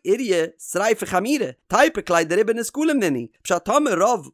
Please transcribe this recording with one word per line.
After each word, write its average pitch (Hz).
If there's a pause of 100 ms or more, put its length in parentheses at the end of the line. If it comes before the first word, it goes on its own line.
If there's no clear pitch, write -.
עריה 190 (260)
שרפה 214
חמורה, 208 (200)
טייפע 262
קלייד 165
דער 180
רבי 220
נסכלים 285
נעני. 135 (160)
פשט, 175
טאמע 269
רב, 185